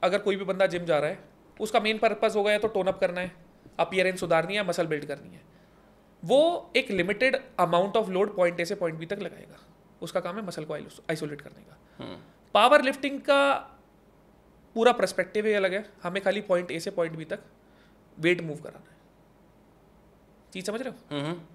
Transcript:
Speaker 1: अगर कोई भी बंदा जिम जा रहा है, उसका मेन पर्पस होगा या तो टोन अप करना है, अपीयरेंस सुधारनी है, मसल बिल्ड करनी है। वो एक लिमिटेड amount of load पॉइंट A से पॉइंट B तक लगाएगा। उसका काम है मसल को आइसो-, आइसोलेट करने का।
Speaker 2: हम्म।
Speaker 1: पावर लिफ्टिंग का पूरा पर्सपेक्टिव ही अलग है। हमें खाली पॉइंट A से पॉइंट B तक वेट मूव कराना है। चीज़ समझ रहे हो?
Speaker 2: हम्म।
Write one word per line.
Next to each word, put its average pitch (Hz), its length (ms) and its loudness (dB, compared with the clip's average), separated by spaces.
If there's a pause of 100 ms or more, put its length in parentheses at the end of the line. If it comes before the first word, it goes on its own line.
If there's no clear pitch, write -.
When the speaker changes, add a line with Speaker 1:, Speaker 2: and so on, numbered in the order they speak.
Speaker 1:
अगर 190 160 4
कोई 202 180 0
भी 196 80 -6
बंदा 190 220 2
जिम 175 180 -2
जा 165 140 2
रहा 147 120 0
है, 190 80 -10 (420)
उसका 214 200 2
मेन 214 180 0
पर्पस 220 380 2
होगा 208 160 2
या 208 60 2
तो 214 100 0
टोन 190 180 0
अप 185 140 -2
करना 180 200 0
है, - 280 -10 (300)
अपीयरेंस 180 420 0
सुधारनी 165 340 2
है, 208 140 -2
मसल 175 180 0
बिल्ड 151 180 -4
करनी 143 300 -12
है। - 60 -20 (840)
वो 294 520 2
एक 262 140 0
लिमिटेड 208 460 0 (240)
amount 175 320 2
of 185 160 0
load 190 280 -2
पॉइंट 175 240 2
A 170 40 -2
से 185 100 -6
पॉइंट 160 260 -6
B 165 80 -10
तक 202 100 -6
लगाएगा। - 400 -14 (440)
उसका 180 180 -4
काम 180 160 -8
है 214 100 -8
मसल 165 180 -10
को 156 100 -8
आइसो-, - 360 -12
आइसोलेट 156 300 -6
करने - 220 -20
का। - 420 -20
Speaker 2:
हम्म। 95 140 -14 (360)
Speaker 1:
पावर 254 280 8
लिफ्टिंग 269 380 -2
का 277 340 2 (1200)
पूरा 233 180 6
पर्सपेक्टिव 202 540 -2
ही 220 60 2
अलग 190 220 2
है। 208 160 -6 (120)
हमें 180 200 -4
खाली 196 180 0
पॉइंट 180 320 0
A 165 80 -4
से 196 100 -6
पॉइंट 165 280 -4
B 160 120 -14
तक 208 100 -6 (800)
वेट 175 220 2
मूव 160 160 -8
कराना - 340 -18
है। - 60 -20 (1600)
चीज़ 185 120 -12
समझ 214 180 -6
रहे 131 100 -8
हो? - 240 -12
Speaker 2:
हम्म। 156 240 -4 (140)